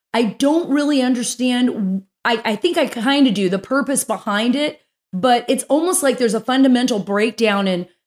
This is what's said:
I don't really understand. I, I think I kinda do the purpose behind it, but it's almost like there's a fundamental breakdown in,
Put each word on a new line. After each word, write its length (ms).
I 100
don't 480
really 320
understand. 1040
I, 180
I 120
think 220
I 80
kinda 440
do 180
the 100
purpose 460
behind 500
it, 260
but 360
it's 160
almost 380
like 160
there's 160
a 60
fundamental 580
breakdown 680
in, 220